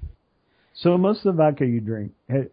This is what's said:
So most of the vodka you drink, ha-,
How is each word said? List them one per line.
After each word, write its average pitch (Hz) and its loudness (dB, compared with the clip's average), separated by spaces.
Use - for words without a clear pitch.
So 175 2
most 202 0
of 190 0
the 156 4
vodka 147 2
you 120 0
drink, 107 -8
ha-, 131 -2